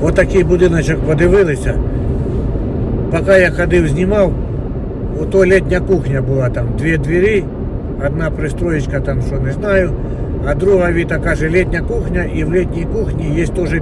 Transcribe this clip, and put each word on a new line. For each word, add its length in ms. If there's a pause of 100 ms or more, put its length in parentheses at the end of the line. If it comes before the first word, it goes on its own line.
Отакий 400
будиночок 560
подивилися. 800 (1300)
Поки 200
я 200
ходив, 360
знімав, 460 (880)
ото 240
літня 360
кухня 400
була, 280
там 180 (100)
дві 200
двері, 460 (640)
одна 240
пристроєчка, 680
там, 220
що 180
не 120
знаю, 400 (560)
а 80
друга, 360
Віта 280
каже, 300
літня 320
кухня, 420
і 200
в 100
літній 400
кухні 420
є 120
теж 340